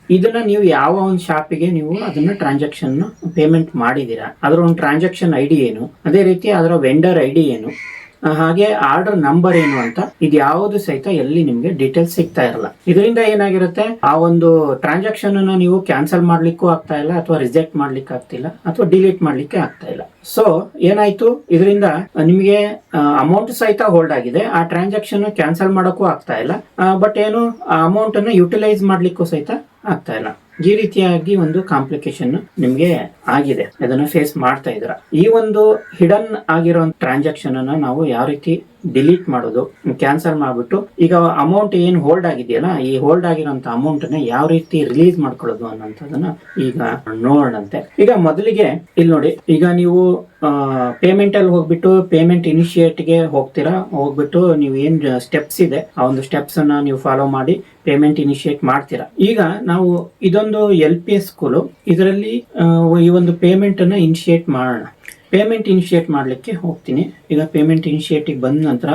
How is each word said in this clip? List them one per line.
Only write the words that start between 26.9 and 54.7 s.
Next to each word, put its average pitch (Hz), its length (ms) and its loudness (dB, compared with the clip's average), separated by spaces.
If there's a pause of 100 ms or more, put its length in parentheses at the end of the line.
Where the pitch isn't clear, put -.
but 208 240 0
ಏನು, 226 400 0
ಆ 165 260 0
ಅಮೌಂಟ್ 208 320 0
ಅನ್ನ 202 160 0
ಯುಟಿಲೈಸ್ 196 500 2
ಮಾಡ್ಲಿಕ್ಕೂ 180 420 0
ಸಹಿತ 151 260 -4 (340)
ಆಗ್ತಾ 190 280 -4
ಇಲ್ಲ. - 140 -8 (400)
ಈ 208 100 4
ರೀತಿಯಾಗಿ 190 600 0
ಒಂದು 170 260 0
ಕಾಂಪ್ಲಿಕೇಶನ್ 143 760 -4 (200)
ನಿಮ್ಗೆ 147 580 0 (100)
ಆಗಿದೆ, 139 360 -2
ಅದನ್ನ 131 420 -2
ಫೇಸ್ 147 320 -2
ಮಾಡ್ತಾ 135 340 -2
ಇದ್ದೀರಾ. 127 240 -8 (180)
ಈ 156 140 4
ಒಂದು 220 460 4
ಹಿಡನ್ 214 640 0 (120)
ಆಗಿರೋ 165 420 2
ಟ್ರಾನ್ಸಾಕ್ಷನ್ 139 640 -4
ಅನ್ನ 131 140 -4
ನಾವು 147 360 -2
ಯಾವ 127 200 -2
ರೀತಿ 151 380 -4 (280)
ಡಿಲೀಟ್ 160 360 2
ಮಾಡೋದು, 123 460 -4 (180)
ಕ್ಯಾನ್ಸಲ್ 156 440 -2
ಮಾಡ್ಬಿಟ್ಟು 135 520 -4 (120)
ಈಗ 170 140 4
ಅಮೌಂಟ್ 170 600 2
ಏನ್ 180 220 2
ಹೋಲ್ಡ್ 170 300 2
ಆಗಿದೆಯಲ್ಲ, 139 520 -2
ಈ 131 200 -2
ಹೋಲ್ಡ್ 160 280 2
ಆಗಿರೋಂಥ 147 420 -4
ಅಮೌಂಟ್ 143 360 -2
ಅನ್ನ 135 140 -6
ಯಾವ 135 280 -2
ರೀತಿ 160 380 0
ರಿಲೀಸ್ 165 340 2
ಮಾಡ್ಕೊಳ್ಳೋದು 120 480 -6
ಅನ್ನೋಂಥದ್ದನ್ನ 110 600 -10 (360)
ಈಗ 131 200 -4 (320)
ನೋಡೋಣಂತೆ. 139 840 -2
ಈಗ 208 180 6
ಮೊದಲಿಗೆ 170 720 0 (100)
ಇಲ್ಲಿ 165 140 4
ನೋಡಿ, 156 260 0 (100)
ಈಗ 160 180 4
ನೀವು, 175 600 2 (160)
ಆ, 151 60 0 (440)
ಪೇಮೆಂಟ್ 196 440 2
ಅಲ್ಲಿ 190 140 4
ಹೋಗ್ಬಿಟ್ಟು 175 520 2
ಪೇಮೆಂಟ್ 170 440 2
ಇನಿಷಿಯೇಟ್ 165 560 2
ಗೆ 165 220 2
ಹೋಗ್ತೀರಾ, 156 640 -2
ಹೋಗ್ಬಿಟ್ಟು 147 640 0
ನೀವು 139 220 0